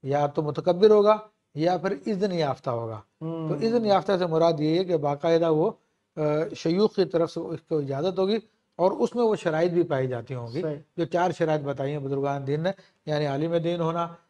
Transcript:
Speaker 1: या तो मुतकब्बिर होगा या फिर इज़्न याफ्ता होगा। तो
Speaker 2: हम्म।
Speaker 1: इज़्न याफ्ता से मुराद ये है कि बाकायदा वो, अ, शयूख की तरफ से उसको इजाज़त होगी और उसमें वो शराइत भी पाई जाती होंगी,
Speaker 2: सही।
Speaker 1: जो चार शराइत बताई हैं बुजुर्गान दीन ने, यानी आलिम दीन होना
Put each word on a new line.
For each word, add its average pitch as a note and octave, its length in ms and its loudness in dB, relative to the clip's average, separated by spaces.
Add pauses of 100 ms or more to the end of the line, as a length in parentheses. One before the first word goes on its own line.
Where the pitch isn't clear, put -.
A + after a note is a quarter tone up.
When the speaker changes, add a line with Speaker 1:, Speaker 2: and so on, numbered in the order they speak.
Speaker 1:
या C#3+ 220 0
तो C#3+ 140 -4
मुतकब्बिर E3+ 500 4
होगा G#3+ 380 4 (280)
या F3 200 2
फिर F#3+ 300 -4
इज़्न G3+ 240 -2
याफ्ता C#3+ 400 -2
होगा। A2+ 240 -6
तो - 300 -16
Speaker 2:
हम्म। D#3+ 380 -4
Speaker 1:
इज़्न A3+ 220 2
याफ्ता G3 320 2
से F3+ 100 0
मुराद E3 340 2
ये D#3 160 2
है F#3+ 80 0
कि E3+ 120 0
बाकायदा E3 520 2
वो, D#3+ 300 2 (380)
अ, D3+ 400 0
शयूख F#3 380 2
की F#3 100 2
तरफ E3 240 0
से - 100 -8
उसको D#3+ 420 -4
इजाज़त D3 380 -4
होगी G3+ 200 0 (400)
और F3+ 140 4
उसमें A#3+ 300 0
वो A3 120 2
शराइत E3 360 0
भी E3+ 120 2
पाई C#3 240 0
जाती B2 260 -6
होंगी, A#2+ 280 -8
Speaker 2:
सही। D3+ 160 -6
Speaker 1:
जो E3 280 -6
चार F3 260 0
शराइत D#3 300 0
बताई C#3 300 -4
हैं D3 120 -6
बुजुर्गान C#3 420 -2
दीन D3 160 -2
ने, F#3 120 -2 (340)
यानी D3+ 180 -2
आलिम D#3 340 0
दीन E3+ 220 -2
होना E3+ 360 -4 (120)